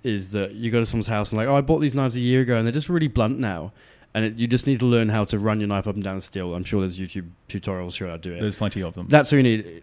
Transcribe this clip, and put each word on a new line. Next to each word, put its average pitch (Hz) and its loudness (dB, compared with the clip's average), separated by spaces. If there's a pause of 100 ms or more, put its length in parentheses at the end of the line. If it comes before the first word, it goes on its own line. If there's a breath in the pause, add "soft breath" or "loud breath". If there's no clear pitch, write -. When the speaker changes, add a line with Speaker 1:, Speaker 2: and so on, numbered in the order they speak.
Speaker 1:
is 104 -2
that 101 -2
you 113 -4
go 117 4
to 113 2
someone's 110 -2
house 107 -2
and, 110 -2
like, 113 0
"Oh, 139 4
I 143 4
bought 147 2
these 143 0
knives 131 0
a 127 -4
year 123 4
ago 120 2
and 113 2
they're 117 0
just 147 -4
really 170 2
blunt 120 0
now." 98 -4 (420 soft breath)
And 110 0
it, 113 -2
you 117 0
just 120 2
need 135 2
to 127 2
learn 117 4
how 107 2
to 107 0
run 107 0
your 104 0
knife 101 0
up 101 -2
and 101 -6
down 95 -6
the 95 -8
steel. 90 -6
I'm 90 -4
sure 104 0
there's 92 -2
YouTube 92 -8 (220)
tutorials 92 -6
show 95 -6
how 85 -8
to 82 -10
do 87 -10
it. 85 -8
Speaker 2:
There's 104 -2
plenty 101 -2
of 85 -6
them. 87 -10
Speaker 1:
That's 143 6
what 147 6
you 135 8
need. 104 0